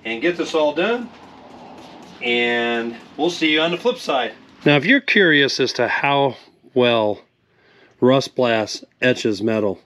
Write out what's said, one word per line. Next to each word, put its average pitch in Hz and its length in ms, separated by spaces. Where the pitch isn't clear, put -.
and 113 160
get 175 160
this 190 180
all 151 180
done, 226 360
and 240 760
we'll 156 120
see 160 220
you 151 80
on 165 120
the 175 60
flip 247 200
side. 127 340
Now, 147 140
if 139 80
you're 262 160
curious 151 580
as 131 140
to 120 140
how 139 500
well 117 480
Rust 131 360
Blast 113 500
etches 120 420
metal 107 420